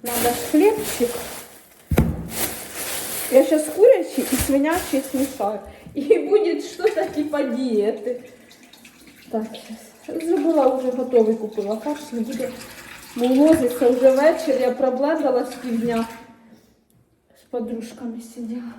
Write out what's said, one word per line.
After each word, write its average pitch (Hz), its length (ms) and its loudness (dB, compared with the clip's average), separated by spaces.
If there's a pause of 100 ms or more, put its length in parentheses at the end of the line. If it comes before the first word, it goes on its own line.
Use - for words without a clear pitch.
Надо 233 260 -2
ж - 220 -4
хлебчик. 302 600 2 (2250)
Я 262 140 8
щас 302 200 2
курячий 359 600 4
и - 120 -2
свинячий 277 760 0
смешаю. 220 500 -4 (340)
И 294 340 2
будет 349 360 2
что-то - 440 -2
типа 294 340 -2
диеты. 240 800 -2 (1080)
Так, 220 220 -4
щас. - 720 -12
Забыла, 311 540 2
уже 254 140 -2
готовый 233 460 2
купила 214 400 -6
фарш. 294 360 -8
Не 233 80 -6
буду 233 240 -6 (720)
морозиться. 262 720 4
Уже 254 220 6
вечер. 277 500 4
Я 254 120 2
проблендала 262 720 0
с - 100 -10
півдня. 233 520 -2 (1300)
С - 140 -20
подружками 233 680 -8
сидела. 233 580 -12